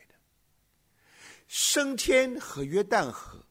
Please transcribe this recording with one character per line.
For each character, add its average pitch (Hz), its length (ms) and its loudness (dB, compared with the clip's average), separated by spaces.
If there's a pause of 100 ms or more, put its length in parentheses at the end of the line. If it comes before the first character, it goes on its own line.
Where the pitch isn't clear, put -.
的。 - 60 -20 (1300)
升 - 480 0
天 262 460 2
和 - 240 -8
约 175 180 0
旦 190 280 2
河 - 400 -14